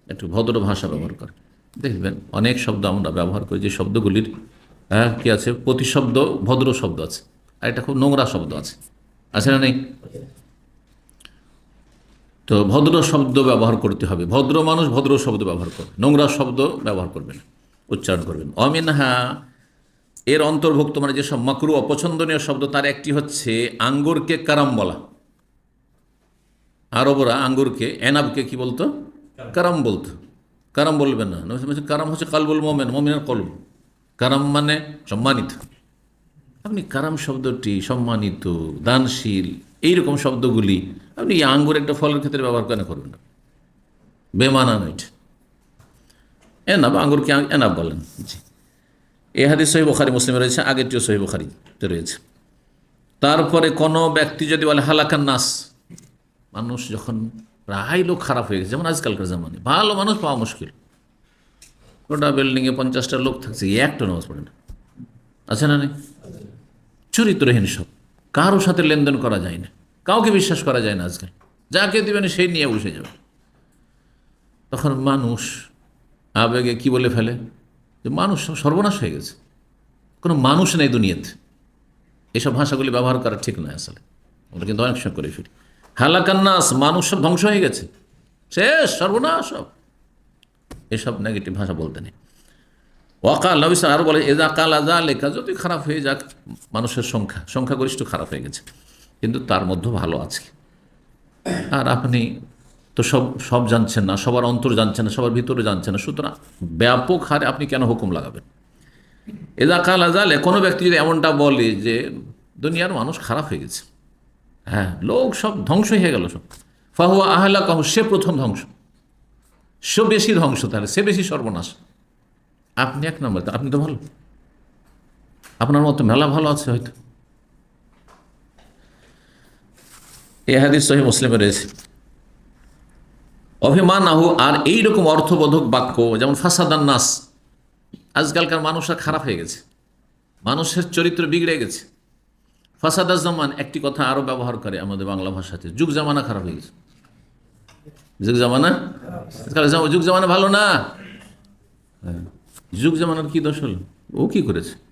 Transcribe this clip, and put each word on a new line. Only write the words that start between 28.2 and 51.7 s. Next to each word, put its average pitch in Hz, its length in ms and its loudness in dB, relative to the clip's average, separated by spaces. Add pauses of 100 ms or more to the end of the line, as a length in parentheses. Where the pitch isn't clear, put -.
কি 123 140 -8
বলতো? 127 480 -4 (500)
কারাম 175 280 2
বলতো। 107 280 -2 (640)
কারাম 151 240 2
বলবে 139 140 2
না। 110 120 -2
নবী 98 60 -6
সাল্লাল্লাহু 85 220 -10
আলাইহি 127 120 -6
ওয়াসাল্লাম, 147 220 -6
"কারাম 151 240 -2
হচ্ছে 160 140 -6
কালবুল 151 360 0
মোমেন, 147 280 0
মোমেনের 147 320 0
কলব।" 107 380 -6 (600)
কারাম 139 320 0
মানে 147 420 -2 (140)
সম্মানিত। 113 600 -2 (1000)
আপনি 208 180 -4
কারাম 151 340 -4
শব্দটি, 127 640 -4
সম্মানিত, 104 880 -2 (140)
দানশীল, 107 720 0 (280)
এইরকম 160 340 4
শব্দগুলি 113 760 0 (240)
আপনি - 180 0
এই 156 100 4
আঙ্গুর 147 320 4
একটা 147 160 -2
ফলের 147 260 0
ক্ষেত্রে 139 240 -4
ব্যবহার 120 220 0
কেন 104 200 -4
করবেন 71 260 -12
না? - 80 -20 (1160)
বেমানান 123 520 2
এটা। 80 160 -12 (1700)
এনাব, 151 240 6
আঙ্গুরকে 147 360 2
আ-, 143 180 2
এনাব 120 240 4
বলেন। 82 260 -4 (180)
জি। - 200 -14 (960)
এ 135 140 4
হাদিস 156 240 4
সহিহ 160 120 6
বুখারী 135 260 4
মুসলিমে 127 280 0
রয়েছে, 127 220 2
আগেরটিও 131 400 0
সহিহ 104 200 0
বুখারীতে 87 680 -8